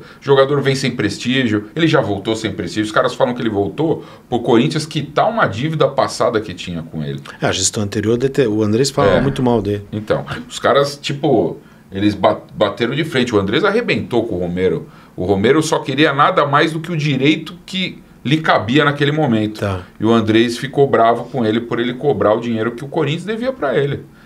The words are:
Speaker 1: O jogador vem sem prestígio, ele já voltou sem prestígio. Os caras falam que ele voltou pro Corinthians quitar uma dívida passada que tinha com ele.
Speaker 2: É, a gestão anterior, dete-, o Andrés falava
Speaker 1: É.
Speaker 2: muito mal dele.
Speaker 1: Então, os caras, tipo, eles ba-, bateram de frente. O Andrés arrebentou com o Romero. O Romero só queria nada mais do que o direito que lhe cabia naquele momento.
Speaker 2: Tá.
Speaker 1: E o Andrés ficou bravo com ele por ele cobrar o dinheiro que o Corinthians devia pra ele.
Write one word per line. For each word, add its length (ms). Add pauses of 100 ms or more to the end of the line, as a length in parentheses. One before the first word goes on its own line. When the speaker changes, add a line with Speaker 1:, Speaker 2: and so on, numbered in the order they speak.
(220)
Speaker 1:
O 20
jogador 380
vem 140
sem 160
prestígio, 720 (100)
ele 140
já 120
voltou 360
sem 160
prestígio. 320
Os 80
caras 200
falam 220
que 80
ele 80
voltou 540 (240)
pro 100
Corinthians 480
quitar 420
uma 200
dívida 400
passada 520
que 140
tinha 300
com 180
ele. 160 (240)
Speaker 2:
É, 40
a 40
gestão 320
anterior, 340
dete-, 300
o 160
Andrés 280
falava 260
Speaker 1:
É. 40
Speaker 2:
muito 220
mal 180
dele. 300
Speaker 1:
Então, 340 (240)
os 120
caras, 420
tipo, 540 (340)
eles 240
ba-, 240 (160)
bateram 400
de 80
frente. 320
O 60
Andrés 240
arrebentou 640
com 80
o 20
Romero. 480 (300)
O 80
Romero 360
só 200
queria 320
nada 340
mais 260
do 60
que 140
o 40
direito 580 (120)
que 340 (240)
lhe 140
cabia 460
naquele 280
momento. 480
Speaker 2:
Tá. 220 (180)
Speaker 1:
E 40
o 80
Andrés 460
ficou 300
bravo 420
com 160
ele 140
por 180
ele 160
cobrar 400
o 60
dinheiro 320
que 120
o 40
Corinthians 360
devia 280
pra 260
ele. 220 (240)